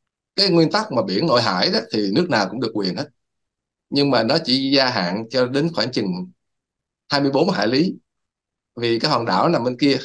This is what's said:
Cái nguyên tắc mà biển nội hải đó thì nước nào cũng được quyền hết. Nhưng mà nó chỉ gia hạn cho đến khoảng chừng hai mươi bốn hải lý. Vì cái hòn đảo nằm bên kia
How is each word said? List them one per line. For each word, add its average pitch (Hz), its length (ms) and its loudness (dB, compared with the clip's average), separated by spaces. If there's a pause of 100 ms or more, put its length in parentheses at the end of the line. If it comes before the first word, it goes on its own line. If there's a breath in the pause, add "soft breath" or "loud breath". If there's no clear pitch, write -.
(360)
Cái 196 140 0
nguyên 165 200 4
tắc 214 220 -2
mà 117 100 0
biển 98 240 -2
nội 120 160 2
hải 104 280 0
đó 190 80 -2 (140)
thì 104 200 -2
nước 165 180 0
nào 107 200 0
cũng 113 100 -8
được 113 140 -2
quyền 95 220 -4
hết. - 120 -8 (800)
Nhưng 143 200 2
mà 120 120 2
nó 131 220 0
chỉ 135 260 0
gia 135 200 2
hạn 101 400 -2
cho 127 160 2
đến 139 280 -2
khoảng 117 180 -2
chừng 113 140 -2 (1040)
hai 143 120 0
mươi 139 100 2
bốn 151 200 2
hải 185 160 0
lý. 143 280 2 (800)
Vì 117 220 0
cái 117 120 -2
hòn 120 140 0
đảo 101 240 2
nằm 120 160 0
bên 127 140 -2
kia 143 260 2